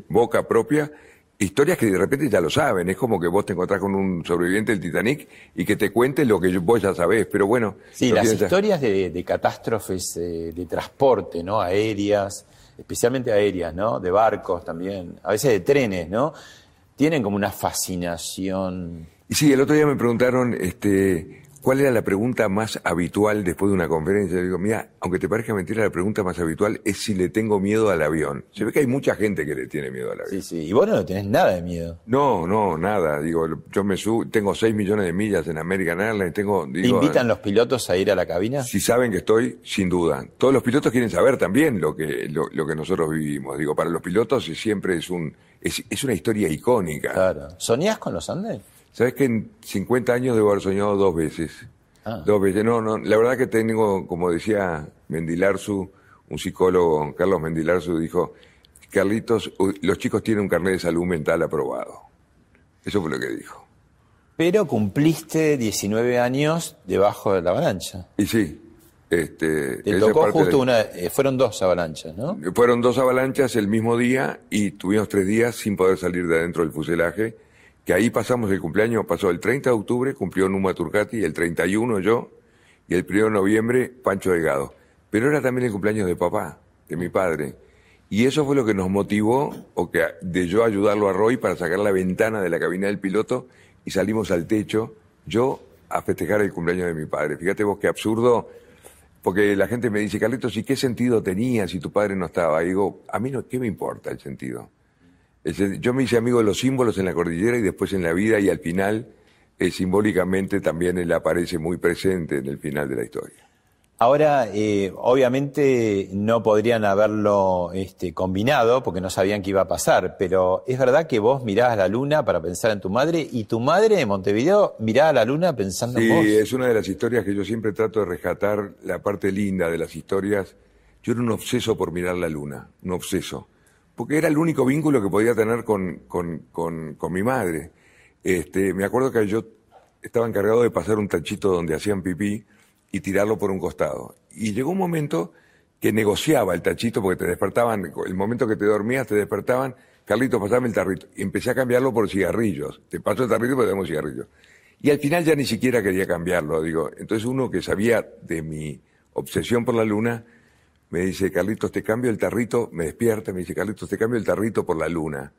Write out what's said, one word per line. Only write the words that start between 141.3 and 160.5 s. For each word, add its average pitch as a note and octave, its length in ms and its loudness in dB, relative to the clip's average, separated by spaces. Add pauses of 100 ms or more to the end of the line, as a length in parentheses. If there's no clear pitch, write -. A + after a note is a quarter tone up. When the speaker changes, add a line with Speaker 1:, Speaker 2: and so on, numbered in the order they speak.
Speaker 1:
donde E2+ 240 0
hacían G2 280 -2
pipí G2+ 420 -4 (480)
y G2 80 -4
tirarlo G2+ 360 0
por G2 140 -2
un F#2+ 80 -4
costado. C#2 560 -4 (160)
Y G#2+ 220 -6
llegó C3 180 -2
un F#3+ 80 -2
momento E3+ 540 -2 (480)
que A2 120 2
negociaba G#2 640 2
el E2+ 80 -2
tachito, G#2+ 400 0
porque F#2 220 0
te - 40 0
despertaban, G2 640 0 (140)
el F#2 80 -6
momento G#2 320 -2
que G#2+ 100 0
te G#2 80 -2
dormías, G#2+ 420 0
te G#2+ 100 -2
despertaban, B2 580 0 (300)
"Carlitos, A#2 360 2
pasame A#2 280 2
el G2+ 60 -4
tarrito". F#2 320 0 (100)
Y - 60 -8
empecé G2+ 280 -4
a B2+ 40 0
cambiarlo B2+ 380 2
por G#2 160 2
cigarrillos. F2 800 -2
"Te E2+ 120 -8
paso G#2+ 240 0
el A#2 40 -2
tarrito, A#2 280 2
pero A#2+ 120 2
tenemos F#2+ 200 -2
cigarrillos". D2 380 -6 (540)
Y C#3 100 2
al C#3+ 80 4
final D3+ 260 0
ya D#3 100 4
ni C#3+ 100 0
siquiera A2+ 380 0
quería F#2+ 240 0
cambiarlo, E2+ 560 -2
digo. D#2+ 340 -2
Entonces A2 300 -4
uno B2+ 240 -2
que F2+ 100 -2
sabía G2+ 460 0 (160)
de E2 200 -6
mi D#2 380 -10 (340)
obsesión - 500 -2
por A#2+ 100 -2
la A2+ 100 2
luna, A2 400 -2 (640)